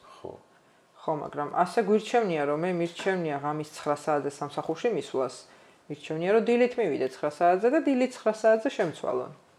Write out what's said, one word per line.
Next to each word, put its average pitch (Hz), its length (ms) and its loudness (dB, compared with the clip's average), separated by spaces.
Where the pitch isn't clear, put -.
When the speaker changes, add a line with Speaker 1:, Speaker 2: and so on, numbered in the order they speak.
Speaker 1:
ხო. - 240 -16
Speaker 2:
ხო, - 140 -4
მაგრამ 147 380 -6
ასე 180 300 2
გვირჩევნია, 208 600 2
რომ 147 160 0
მე 175 120 -2
მირჩევნია 170 680 -2
ღამის 151 340 -4
ცხრა - 240 -2
საათზე 143 360 -2
სამსახურში 156 580 -4
მისვლას. 135 460 -2
მირჩევნია, 160 420 -4
რომ 220 120 6
დილით 240 300 4
მივიდე 170 340 0
ცხრა 147 240 -4
საათზე 180 380 4
და 302 100 4
დილით 254 320 2
ცხრა - 220 -2
საათზე 220 360 4
შემცვალონ. 139 640 -4